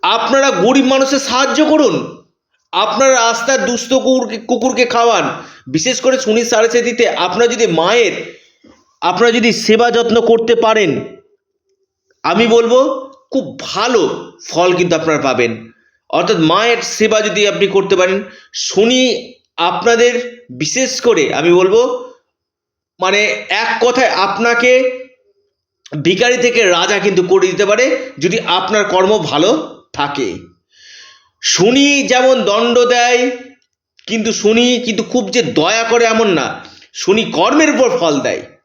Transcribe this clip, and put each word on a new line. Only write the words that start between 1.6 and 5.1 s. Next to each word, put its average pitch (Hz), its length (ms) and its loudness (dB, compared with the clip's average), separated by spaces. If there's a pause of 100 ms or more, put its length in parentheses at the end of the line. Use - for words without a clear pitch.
করুন, 302 600 -2 (480)
আপনারা 214 400 0
রাস্তার 233 540 0
দুস্থ 240 260 -4
কুকুরকে, 254 440 0
কুকুরকে 240 480 -2
খাওয়ান। 233 600 0 (220)